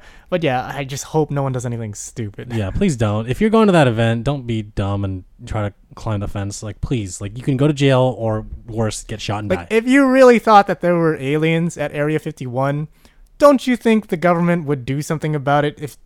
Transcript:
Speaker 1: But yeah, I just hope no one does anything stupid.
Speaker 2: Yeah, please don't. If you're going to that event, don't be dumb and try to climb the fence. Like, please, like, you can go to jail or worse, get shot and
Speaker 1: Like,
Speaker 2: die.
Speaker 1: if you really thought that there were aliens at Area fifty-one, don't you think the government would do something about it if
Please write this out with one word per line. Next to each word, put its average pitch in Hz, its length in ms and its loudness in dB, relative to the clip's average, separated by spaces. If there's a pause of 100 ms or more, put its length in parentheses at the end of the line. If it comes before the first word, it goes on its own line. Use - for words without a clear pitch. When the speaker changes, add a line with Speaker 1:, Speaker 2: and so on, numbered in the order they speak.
(300)
Speaker 1:
But 180 140 -2
yeah, 127 300 0
I 143 100 -6
just 135 220 -10
hope 156 260 0
no 139 120 -2
one 135 100 -2
does 123 120 -4
anything 113 280 -6
stupid. 117 600 -12
Speaker 2:
Yeah, 101 180 -2
please 190 260 0
don't. 107 320 0
If 127 120 -4
you're 214 80 4
going 220 180 4
to 196 60 4
that 156 140 6
event, 117 380 0
don't 139 200 -4
be 113 160 -4
dumb 101 440 -4
and 95 180 -6 (220)
try 107 240 -4
to - 40 -14 (220)
climb 107 240 -4
the 101 80 -6
fence. 101 360 -8
Like, 104 180 -12
please, 104 400 -4
like, 104 160 -10
you 123 60 -12
can 139 140 0
go 139 100 2
to 156 60 2
jail 131 440 2
or 110 280 -2 (200)
worse, 110 400 -4
get 107 160 -10
shot 104 180 -4
and 202 100 -6
Speaker 1:
Like, 180 200 -4
Speaker 2:
die. 220 60 0
Speaker 1:
if 233 120 0
you 277 200 4
really 254 320 8
thought 208 280 6
that 180 140 -2
there 175 140 2
were 160 220 2
aliens 160 600 -2
at 147 160 -6
Area 147 260 -2
fifty-one, 143 680 -4 (500)
don't 285 300 4
you 247 80 2
think 220 320 2
the 185 100 -4
government 175 480 2
would 135 200 -4
do 139 160 -4
something 151 340 -4
about 143 280 0
it 147 180 -4
if 147 140 -12 (100)